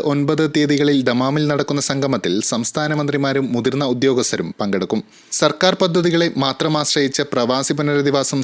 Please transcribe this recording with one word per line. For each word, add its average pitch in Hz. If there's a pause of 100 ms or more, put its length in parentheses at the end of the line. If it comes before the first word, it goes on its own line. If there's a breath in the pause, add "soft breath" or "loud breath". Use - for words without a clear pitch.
(100)
ഒൻപത് 143 (100)
തീയതികളിൽ 147 (100)
ദമാമിൽ 135
നടക്കുന്ന 143
സംഗമത്തിൽ 131 (100)
സംസ്ഥാന 151
മന്ത്രിമാരും 139
മുതിർന്ന 131 (100)
ഉദ്യോഗസ്ഥരും 120 (120)
പങ്കെടുക്കും. 98 (400 loud breath)
സർക്കാർ 170 (100)
പദ്ധതികളെ 170 (160)
മാത്രം 156
ആശ്രയിച്ച് 143 (100)
പ്രവാസി 127
പുനരധിവാസം 143